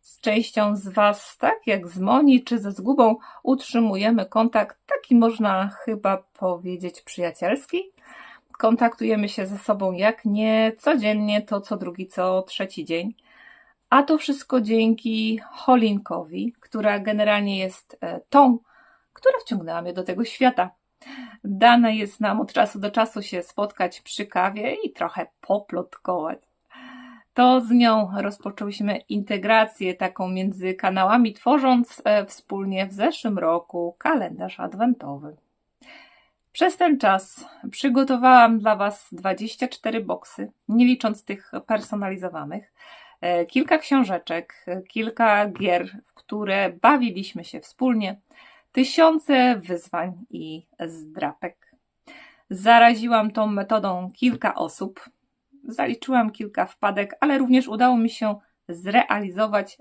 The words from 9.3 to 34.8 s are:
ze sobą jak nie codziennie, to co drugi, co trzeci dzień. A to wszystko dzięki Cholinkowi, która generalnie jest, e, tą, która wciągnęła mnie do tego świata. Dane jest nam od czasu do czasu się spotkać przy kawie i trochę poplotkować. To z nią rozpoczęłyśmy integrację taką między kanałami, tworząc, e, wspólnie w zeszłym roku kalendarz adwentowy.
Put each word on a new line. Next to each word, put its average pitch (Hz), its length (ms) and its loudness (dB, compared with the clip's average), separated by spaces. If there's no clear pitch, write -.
ze 202 100 -10
sobą 196 340 -2
jak 202 340 -2
nie 220 520 2
codziennie, 208 640 0
to 208 200 -6
co 202 160 -6
drugi, 180 300 -10
co 185 340 -2
trzeci 190 440 -10
dzień. 175 280 -6
A 269 140 4
to 311 140 2
wszystko 277 440 -2
dzięki 220 800 0
Cholinkowi, 202 1080 0
która 208 400 -2
generalnie 208 600 0
jest, - 420 -8
e, - 280 -8
tą, 262 300 6
która 523 260 2
wciągnęła 170 420 -6
mnie 170 120 -10
do 185 100 -6
tego 185 220 -4
świata. 226 460 0
Dane 220 520 6
jest 202 240 -6
nam 208 220 0
od 196 120 -8
czasu - 260 0
do 208 120 -6
czasu 220 300 -2
się 180 220 -8
spotkać 196 580 -6
przy - 240 -8
kawie 202 480 -2
i 427 200 -8
trochę 170 340 -6
poplotkować. 180 1000 -6
To 247 240 6
z 226 100 -2
nią 226 440 4
rozpoczęłyśmy 202 840 -6
integrację 208 1000 0
taką 190 340 -6
między 185 440 -4
kanałami, 196 600 2
tworząc, 254 720 0
e, 208 200 2
wspólnie 196 600 -6
w 190 60 -14
zeszłym 214 440 -2
roku 170 600 -2
kalendarz 185 640 -4
adwentowy. 175 760 -4